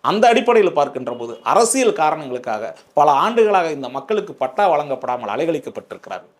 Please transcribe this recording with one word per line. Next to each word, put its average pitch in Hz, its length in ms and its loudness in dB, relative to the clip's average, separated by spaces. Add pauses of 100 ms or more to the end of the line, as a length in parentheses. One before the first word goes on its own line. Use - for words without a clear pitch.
அந்த 202 260 2
அடிப்படையில் 233 460 4
பார்க்கின்ற 127 400 -2
போது, 117 300 -10
அரசியல் 233 500 2
காரணங்களுக்காக 127 840 -4 (160)
பல 151 180 4
ஆண்டுகளாக 190 600 2
இந்த 139 180 -8
மக்களுக்கு 135 440 -6
பட்டா 180 380 0
வழங்கப்படாமல் 127 580 -4
அலைகழிக்கப்பட்டிருக்கிறார்கள். 120 1120 -8